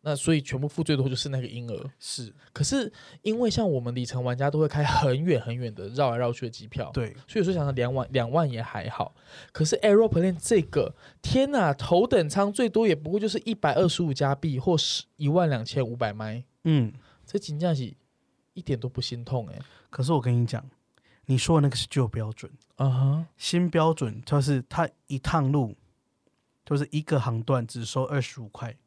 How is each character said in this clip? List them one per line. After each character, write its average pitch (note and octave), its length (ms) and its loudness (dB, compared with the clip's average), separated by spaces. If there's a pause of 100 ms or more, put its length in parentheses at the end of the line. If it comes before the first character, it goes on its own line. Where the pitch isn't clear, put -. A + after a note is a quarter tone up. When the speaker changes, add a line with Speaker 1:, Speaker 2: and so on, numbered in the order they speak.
Speaker 1:
那 D3 80 -2
所 D#3+ 200 0
以 D3 80 0
全 C3+ 180 -6
部 D3 80 -4
付 D#3+ 160 -4
最 D#3 100 0
多 C3 140 2
就 B2+ 80 -2
是 C#3+ 140 -4
那 C3 100 -2
个 B2 60 -8
婴 A#2+ 240 -10
儿。 C3+ 280 -8
Speaker 2:
是。 - 320 -12 (220)
Speaker 1:
可 - 100 -4
是 A#3+ 300 0 (300)
因 A3 160 0
为 A#3+ 120 2
像 A3 160 0
我 C#3 140 2
们 A#2+ 140 -6
里 B2 100 -2
程 B2 180 -6
玩 B2 140 -2
家 C#3 140 0
都 D3+ 80 -2
会 D#3 100 4
开 D3 160 0
很 C3+ 400 2
远 D3+ 160 2
很 A#2 160 -6
远 A#2 180 -8
的 G2 140 -12
绕 B2+ 220 0
来 C3 80 -2
绕 B2 120 0
去 B2 140 -8
的 A2+ 60 -6
机 A2 180 -16
票， - 240 -8
Speaker 2:
对。 B2 240 -4 (100)
Speaker 1:
所 - 100 -8
以 - 20 2
有 G3+ 40 2
时 F3 60 2
候 F#3 60 0
想 D#3 100 0
说 C#3 80 0
两 B2 220 0
万， B2+ 180 -2
两 A#2+ 180 0
万 D3+ 200 2
也 A#2 100 -6
还 A2 300 -8
好。 - 240 -8 (360)
可 - 140 -2
是 D3+ 120 0
Aeroplane G3+ 640 6
这 G#3 220 4
个， - 340 -2 (280)
天 C4+ 280 2
哪， F#3+ 220 4
头 F3+ 340 4
等 F#3 220 4
舱 G3+ 240 0
最 A#3+ 160 2
多 A3 180 2
也 F3 80 6
不 D3+ 160 -6
过 G3+ 80 0
就 G#3+ 80 0
是 G#3 200 -2
一 A3+ 80 -2
百 D3 180 2
二 F3 160 4
十 F3 140 0
五 D#3 100 0
加 C#3 220 2
币 C#3 240 -2
或 E3 180 2
十， - 280 -2 (120)
一 D3 100 -2
万 E3 220 4
两 A#2 160 0
千 C3 180 -2
五 A#2+ 140 -4
百 A2+ 160 -2
迈。 A2 320 -8 (200)
Speaker 2:
嗯。 C#3+ 280 2 (320)
Speaker 1:
这 - 140 -6
真 D3 200 -6
的 E3+ 160 0
是 B2 160 -4 (640)
一 F3+ 80 -14
点 C#3 180 -4
都 B2 80 -6
不 B2 140 -6
心 A#2+ 240 -8
痛 A#2+ 240 -4
欸。 - 100 -14 (300)
Speaker 2:
可 - 140 -6
是 D3 100 2
我 C#3+ 80 4
跟 A#2+ 180 2
你 A#2+ 80 4
讲， - 160 -6 (640)
你 C3 140 2
说 E3 200 4
的 C#3 40 6
那 C#3+ 80 4
个 - 40 -8
是 - 140 -4
旧 B2+ 180 0
标 G#2+ 240 -4
准。 - 220 -14 (240)
Speaker 1:
嗯 C3+ 160 2
哼。 C3+ 340 2 (120)
Speaker 2:
新 F3 320 0
标 D#3+ 240 4
准 A2+ 320 -4
就 D3 120 2
是 C3 300 2
它 - 180 -2 (200)
一 C#3 120 -6
趟 C#3 320 2
路， C3 240 2 (880)
就 D3 140 -2
是 C#3+ 140 0
一 D3+ 100 -2
个 D3+ 180 0
航 A2+ 240 -2
段 A#2+ 240 0
只 A#2 200 -10
收 C3 180 -4
二 C#3+ 160 -2
十 B2 220 -8
五 G#2 60 -16
块。 A2 280 -14 (100)